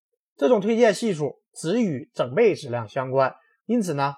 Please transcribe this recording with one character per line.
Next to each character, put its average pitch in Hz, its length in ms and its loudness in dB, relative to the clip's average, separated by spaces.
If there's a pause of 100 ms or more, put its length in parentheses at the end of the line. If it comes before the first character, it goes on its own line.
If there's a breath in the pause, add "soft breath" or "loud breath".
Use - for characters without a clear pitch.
(360)
这 277 120 0
种 233 120 4
推 220 160 0
荐 220 180 4
系 226 180 -2
数 147 280 -6 (120)
只 208 300 -2
与 151 320 -4
整 131 200 -4
备 202 200 4
质 131 160 -10
量 117 180 -6
相 131 220 -6
关， 131 240 2 (320 soft breath)
因 233 160 0
此 170 120 -4
呢， 143 240 -2